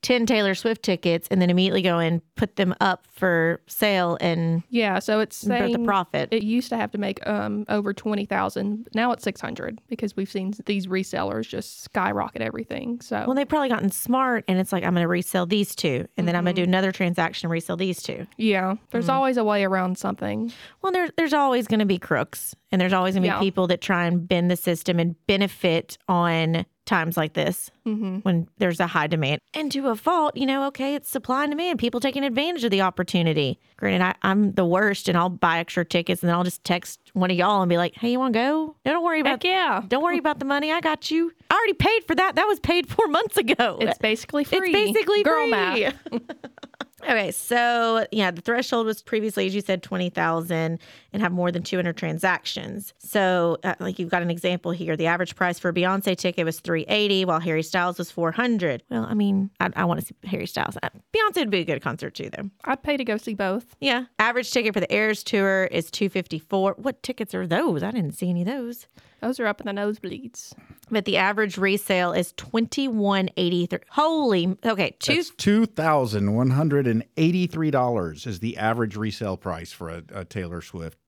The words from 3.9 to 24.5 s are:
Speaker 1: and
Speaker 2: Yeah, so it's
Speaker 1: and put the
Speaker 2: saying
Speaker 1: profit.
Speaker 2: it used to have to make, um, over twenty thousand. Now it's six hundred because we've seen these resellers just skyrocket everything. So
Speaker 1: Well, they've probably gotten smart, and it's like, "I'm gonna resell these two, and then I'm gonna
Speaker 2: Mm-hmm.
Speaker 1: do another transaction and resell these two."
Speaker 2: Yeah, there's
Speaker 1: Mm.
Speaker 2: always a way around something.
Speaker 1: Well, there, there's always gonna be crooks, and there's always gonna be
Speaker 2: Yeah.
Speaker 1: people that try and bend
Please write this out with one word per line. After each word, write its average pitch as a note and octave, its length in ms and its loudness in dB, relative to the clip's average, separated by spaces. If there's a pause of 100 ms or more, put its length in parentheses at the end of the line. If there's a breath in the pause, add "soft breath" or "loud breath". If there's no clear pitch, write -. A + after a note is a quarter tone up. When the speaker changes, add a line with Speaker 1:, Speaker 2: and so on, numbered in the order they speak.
Speaker 1:
and E3 500 0
Speaker 2:
Yeah, G#3+ 300 0
so G#3+ 220 0
it's - 220 -6
Speaker 1:
and G#3 100 0
put A#3+ 140 2
the A#3+ 80 2
Speaker 2:
saying A#3 100 0
Speaker 1:
profit. F3+ 480 0
Speaker 2:
it A3+ 100 2
used A#3+ 260 0
to A#3+ 80 -2
have G#3 140 -2
to G3+ 60 -6
make, G3 280 -4
um, G#3 440 -2
over G#3 240 0
twenty G3+ 320 -4
thousand. G3+ 680 -2
Now A#3 200 0
it's A3 100 -8
six F#3+ 160 -4
hundred - 480 -8
because A3 300 -6
we've G3 120 -4
seen F#3+ 240 -4 (120)
these G3 220 -2
resellers F#3+ 600 -2
just - 380 -10
skyrocket G3+ 560 -2
everything. A3+ 580 -6
So G#3+ 260 -6
Speaker 1:
Well, B3 80 0
they've C#4 140 0
probably C#4+ 220 0
gotten G3+ 220 0
smart, B3 580 0
and F#3 100 2
it's F#3+ 140 -2
like, F3+ 100 -2
"I'm F3+ 100 0
gonna E3+ 140 2
resell F3 380 0
these G3+ 280 0
two, C#3+ 320 -2 (120)
and F3 100 0
then F3 80 0
I'm F3 80 0
gonna F3+ 100 2
Speaker 2:
Mm-hmm. F3+ 120 2
Speaker 1:
do F3+ 40 2
another F#3 220 2
transaction F3 560 -2
and E3 60 -2
resell E3 240 -4
these F#3 260 -4
two." - 320 -10
Speaker 2:
Yeah, G3 400 0 (160)
there's A#3 160 0
Speaker 1:
Mm. C4+ 60 2
Speaker 2:
always C4 240 2
a A3+ 80 2
way G#3 180 2
around F#3 340 0
something. G#3 540 -4 (300 loud breath)
Speaker 1:
Well, F#4+ 100 -2
there, F4+ 240 0
there's D#4 180 2
always C4 320 4
gonna G#3+ 200 2
be F#3+ 140 2
crooks, - 540 -2 (200)
and F#3 80 4
there's F#3 120 2
always F#3 220 2
gonna F#3+ 80 2
be F3+ 40 4
Speaker 2:
Yeah. F#3 120 0
Speaker 1:
people F#3+ 280 2
that F3 120 2
try F3 260 0
and E3+ 220 0
bend F3 240 2